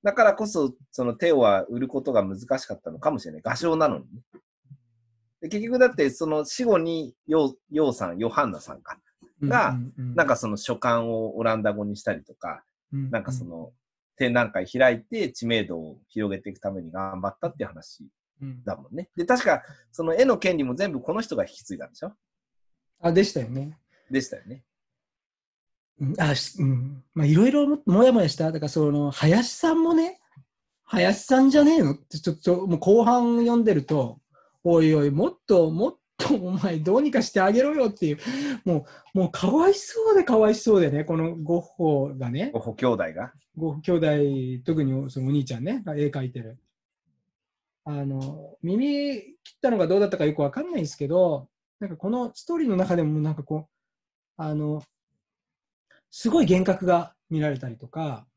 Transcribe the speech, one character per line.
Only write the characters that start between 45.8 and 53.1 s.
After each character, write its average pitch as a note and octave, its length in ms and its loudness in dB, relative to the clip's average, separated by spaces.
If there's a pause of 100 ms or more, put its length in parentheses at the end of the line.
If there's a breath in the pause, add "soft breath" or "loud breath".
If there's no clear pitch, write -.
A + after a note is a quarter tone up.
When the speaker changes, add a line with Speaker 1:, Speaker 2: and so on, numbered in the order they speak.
Speaker 2:
絵 D3 220 -2
描 C#3 160 -6
い B2+ 60 -6
て B2+ 100 -12
る。 A2+ 180 -16 (1300)
あ C#3+ 160 -6
の、 C#3 580 -10
耳 G#3 240 -2
切 C#4+ 680 -6
っ - 60 -18
た C4 80 2
の A3 80 0
が F3 80 2
ど E3+ 100 2
う - 40 4
だ G3+ 80 4
っ - 20 -4
た F3+ 80 -4
か D3 80 2
よ D3+ 80 0
く D3+ 80 -2
わ C#3+ 80 0
か C#4 120 -8
ん - 20 -4
な F4+ 80 -8
い - 20 -6
ん - 40 -4
で D#3 80 -4
す - 100 -12
け C#3+ 100 -6
ど、 D#3 420 2 (300)
な G3+ 80 -8
ん F3+ 40 -10
か D3+ 60 -12
こ F#3+ 140 -6
の A#3+ 240 -4
ス - 100 -20
ト E4+ 100 -4
ー E4 40 -2
リ D#4 80 0
ー - 20 0
の F#3+ 80 2
中 F3+ 200 0
で E3 80 2
も D3+ 160 0